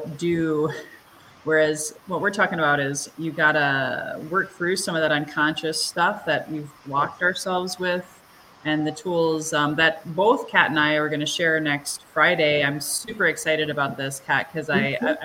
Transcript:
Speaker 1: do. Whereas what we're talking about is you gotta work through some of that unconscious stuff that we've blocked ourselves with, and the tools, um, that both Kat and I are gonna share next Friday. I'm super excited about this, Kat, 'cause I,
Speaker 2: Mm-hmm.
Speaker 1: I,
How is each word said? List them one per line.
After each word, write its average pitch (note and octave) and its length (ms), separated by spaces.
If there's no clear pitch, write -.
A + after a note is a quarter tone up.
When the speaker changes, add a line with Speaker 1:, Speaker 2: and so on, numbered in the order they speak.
Speaker 1:
do. D#3+ 520
Whereas D#3 500
what F3 160
we're G3+ 100
talking G3 280
about D3 200
is C#3+ 380
you D#3+ 140
gotta C#3+ 880
work F3+ 220
through F3+ 240
some F#3 200
of D#3+ 60
that D3+ 100
unconscious D3+ 720
stuff F#3+ 420
that D3+ 260
we've D3 180
blocked C#3+ 380
ourselves F#3 560
with, F3+ 260
and D3+ 220
the D3+ 60
tools, D#3+ 640
um, D3 240
that D#3+ 380
both A3 320
Kat F3+ 220
and D#3 100
I D3+ 140
are D3+ 160
gonna D3 160
share D#3+ 340
next C#3+ 440
Friday. D#3 500
I'm C#3+ 160
super - 460
excited D#3 460
about C#3 260
this, C3+ 260
Kat, C#3 300
'cause D#3 160
I, C#3 240
Speaker 2:
Mm-hmm. - 140
Speaker 1:
I, D3+ 180